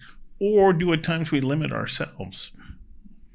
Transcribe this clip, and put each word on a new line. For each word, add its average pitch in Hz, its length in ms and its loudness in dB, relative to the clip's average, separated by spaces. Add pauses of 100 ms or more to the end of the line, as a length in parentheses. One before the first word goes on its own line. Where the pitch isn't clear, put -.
(400)
or 196 320 6
do 175 200 2
at 160 120 2
times 165 260 0
we 143 100 4
limit 139 300 0
ourselves? - 800 -6 (840)